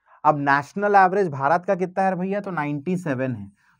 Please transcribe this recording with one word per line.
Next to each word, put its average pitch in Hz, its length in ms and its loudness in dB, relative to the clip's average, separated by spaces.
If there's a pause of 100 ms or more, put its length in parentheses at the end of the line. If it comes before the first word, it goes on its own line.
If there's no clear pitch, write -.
(240)
अब 151 140 4
नेशनल 143 560 0
एवरेज 190 340 4
भारत 143 380 0
का 202 80 2
कितना 185 300 -2
है 190 100 0
भैया? 190 260 -4
तो 202 100 -10
नाइंटी 147 460 -4
सेवन 131 380 -4
है। 101 180 -14 (280)